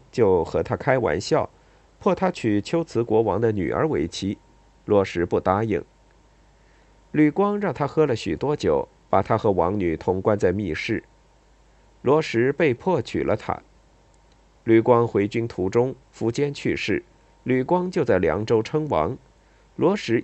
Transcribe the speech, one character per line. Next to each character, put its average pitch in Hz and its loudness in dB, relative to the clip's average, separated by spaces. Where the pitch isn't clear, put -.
就 92 4
和 - -2
他 - -4
开 131 0
玩 92 0
笑， 135 -2
迫 190 0
他 185 -2
娶 104 -2
龟 165 -2
兹 117 -2
国 113 2
王 101 0
的 113 0
女 90 -2
儿 101 0
为 85 -2
妻。 95 -6
罗 101 4
什 87 -2
不 90 0
答 98 0
应。 101 -2
吕 151 4
光 202 0
让 202 -2
他 139 -2
喝 156 2
了 135 0
许 92 -4
多 143 -2
酒， 78 0
把 98 4
他 113 2
和 104 2
王 90 2
女 85 0
同 92 -2
关 104 2
在 101 2
密 92 -4
室。 - -6
罗 143 4
什 127 0
被 143 0
迫 170 -2
娶 - -4
了 85 0
她。 - -6
吕 113 6
光 117 4
回 104 0
军 117 -4
途 95 -4
中， 123 0
苻 113 -4
坚 143 -4
去 104 -4
世， - -4
吕 127 0
光 180 -2
就 175 -2
在 101 2
凉 90 0
州 113 2
称 151 -4
王， 92 0
罗 175 0
什 - -2